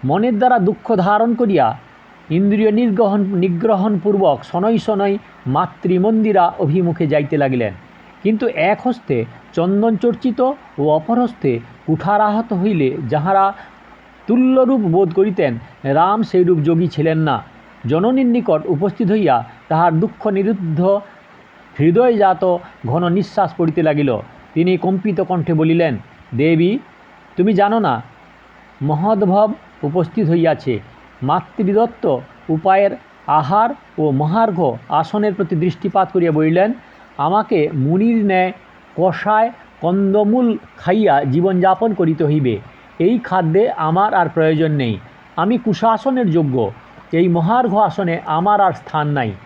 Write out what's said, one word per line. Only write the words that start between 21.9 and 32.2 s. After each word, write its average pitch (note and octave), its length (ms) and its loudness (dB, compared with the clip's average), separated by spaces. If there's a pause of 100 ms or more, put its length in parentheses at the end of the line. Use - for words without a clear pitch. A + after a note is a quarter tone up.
ঘন E3+ 220 -2
নিঃশ্বাস F#3+ 460 -2
পড়িতে E3 280 -2
লাগিল। D3 360 0 (360)
তিনি F3 220 2
কম্পিত F#3+ 440 -2
কণ্ঠে F3 340 -2
বলিলেন, D#3+ 420 2 (400)
"দেবী, E3 420 2 (580)
তুমি F#3+ 160 2
জানো G3+ 260 2
না, C3+ 240 -2 (800)
মহদ্ভব G3 680 0 (300)
উপস্থিত E3 460 -2
হইয়াছে।" D#3 520 0 (420)
মাতৃদত্ত F#3 960 -2 (300)